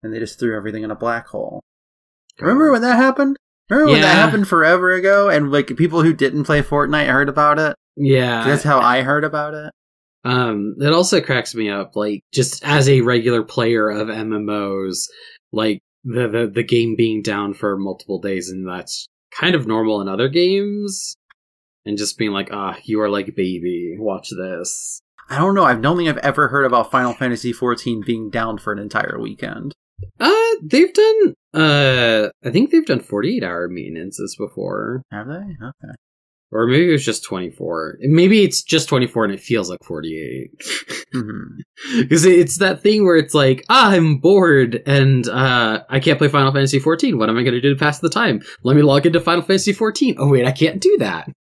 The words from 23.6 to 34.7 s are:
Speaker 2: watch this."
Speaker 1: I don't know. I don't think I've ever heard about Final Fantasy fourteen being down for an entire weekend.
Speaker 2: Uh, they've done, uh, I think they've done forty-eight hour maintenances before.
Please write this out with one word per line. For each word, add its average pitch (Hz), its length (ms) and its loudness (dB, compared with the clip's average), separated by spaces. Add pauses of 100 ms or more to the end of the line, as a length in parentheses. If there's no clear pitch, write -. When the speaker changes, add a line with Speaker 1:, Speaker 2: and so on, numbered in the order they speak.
Speaker 2:
watch 104 320 -8
this." 90 680 -10 (300)
Speaker 1:
I 139 80 -6
don't 190 180 0
know. 190 80 2
I 131 100 4
don't 127 220 0
think 170 140 -2
I've 143 80 -4
ever 139 320 -2
heard 139 160 0
about 120 260 0
Final 123 220 0
Fantasy 123 400 -4
fourteen 117 520 -4
being 110 240 -4
down 113 280 -6
for 104 160 -8
an 101 60 -8
entire 107 420 -6
weekend. 110 500 -10 (480)
Speaker 2:
Uh, 311 140 2 (280)
they've 294 320 2
done, 427 400 4 (200)
uh, 131 760 4 (160)
I 123 80 -4
think 220 200 2
they've 320 140 4
done - 140 0
forty-eight 143 420 -4
hour 87 280 -6
maintenances 90 680 -12
before. 101 640 -8 (120)